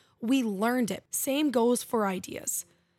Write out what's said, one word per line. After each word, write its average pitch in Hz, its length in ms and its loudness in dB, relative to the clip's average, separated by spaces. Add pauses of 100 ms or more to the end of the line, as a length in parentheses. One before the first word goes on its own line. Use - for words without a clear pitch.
(200)
We 254 220 2
learned 226 480 0
it. - 200 -8
Same 285 400 0
goes 240 320 4
for 214 240 0
ideas. - 600 -6 (320)